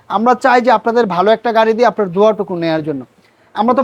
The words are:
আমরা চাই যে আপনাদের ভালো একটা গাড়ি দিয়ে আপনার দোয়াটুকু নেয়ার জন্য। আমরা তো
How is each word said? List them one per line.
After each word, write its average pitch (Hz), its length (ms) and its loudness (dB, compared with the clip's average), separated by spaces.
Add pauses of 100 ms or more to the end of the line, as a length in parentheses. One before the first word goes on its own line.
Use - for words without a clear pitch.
(160)
আমরা 233 160 2 (120)
চাই 254 220 4
যে 254 120 4
আপনাদের 233 260 0 (120)
ভালো 185 200 2
একটা 233 220 -4
গাড়ি 220 180 2
দিয়ে 240 160 2
আপনার 202 240 -4
দোয়াটুকু 208 360 0 (100)
নেয়ার 160 260 -2
জন্য। 139 140 -8 (580)
আমরা 226 180 0
তো 269 60 0